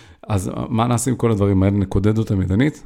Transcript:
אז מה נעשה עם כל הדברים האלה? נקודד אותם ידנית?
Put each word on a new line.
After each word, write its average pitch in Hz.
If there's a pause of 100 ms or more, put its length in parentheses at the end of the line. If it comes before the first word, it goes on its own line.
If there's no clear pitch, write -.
(280)
אז 101 (180)
מה 113
נעשה 123
עם 120
כל 117
הדברים 101
האלה? 101
נקודד 101
אותם 104
ידנית? 104